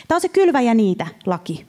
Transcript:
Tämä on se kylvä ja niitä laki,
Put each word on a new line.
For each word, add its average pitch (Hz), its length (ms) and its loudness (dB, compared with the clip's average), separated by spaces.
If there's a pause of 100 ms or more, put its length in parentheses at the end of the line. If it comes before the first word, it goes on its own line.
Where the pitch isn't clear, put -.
Tämä 320 100 0
on 359 40 -2
se 359 80 -4
kylvä 339 320 2
ja 233 120 2
niitä 185 340 0 (180)
laki, 170 440 -8